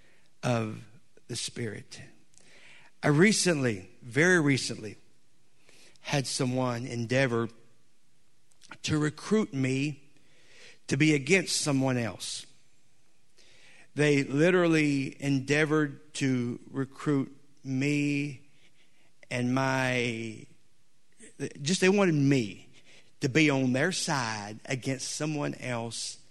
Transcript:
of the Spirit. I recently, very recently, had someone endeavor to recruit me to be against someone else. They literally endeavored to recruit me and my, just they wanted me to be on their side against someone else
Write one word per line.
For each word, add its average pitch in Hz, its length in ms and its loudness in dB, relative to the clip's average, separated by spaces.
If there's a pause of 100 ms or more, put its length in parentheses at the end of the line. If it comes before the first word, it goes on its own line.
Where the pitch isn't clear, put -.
(440)
of 113 340 -2 (520)
the 120 60 -8
Spirit. - 640 -10 (1000)
I 151 60 0
recently, 147 840 2 (140)
very 160 380 4
recently, 127 560 -2 (1040)
had 139 260 -2
someone 127 580 -2
endeavor 117 640 0 (1400)
to 151 160 -2
recruit 151 540 0
me 135 480 -2 (840)
to 139 100 0
be 156 160 6
against 147 480 0
someone 131 360 0
else. - 480 -6 (1500)
They 143 280 4
literally 151 960 2
endeavored 143 920 0
to 123 440 -2 (100)
recruit 135 640 -2 (300)
me 143 800 -2 (920)
and 123 240 0
my, 123 920 -2 (1160)
just 170 180 0
they 185 80 4
wanted 190 280 4
me 135 520 2 (540)
to 143 80 0
be 151 200 4
on 131 220 2
their 151 220 0
side 110 720 -4
against 131 500 -6
someone 147 460 -4
else 117 560 -8 (140)